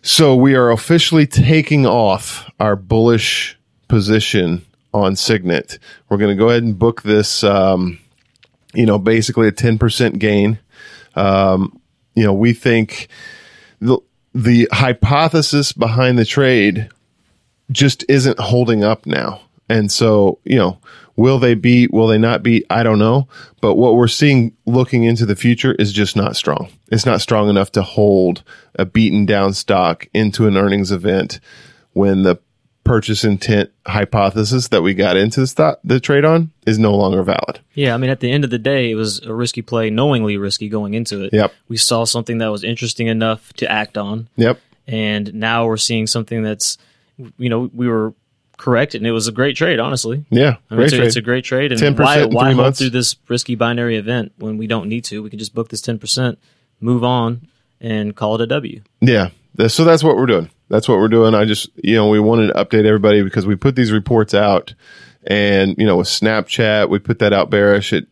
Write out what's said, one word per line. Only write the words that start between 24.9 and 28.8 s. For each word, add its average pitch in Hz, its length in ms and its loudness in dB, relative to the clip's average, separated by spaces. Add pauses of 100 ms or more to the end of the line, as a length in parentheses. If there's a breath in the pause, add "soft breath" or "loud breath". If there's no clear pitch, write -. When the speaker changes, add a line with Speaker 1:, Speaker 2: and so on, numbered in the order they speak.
Speaker 1:
into 117 220 2
the 101 100 -2
future 120 380 0
is 101 200 -2
just 101 220 -2
not 101 200 -2
strong. - 340 -4 (220)
It's 110 140 0
not 120 160 0
strong 104 280 0
enough 98 240 0
to 104 80 0
hold 95 640 0 (320 loud breath)
a 92 100 -2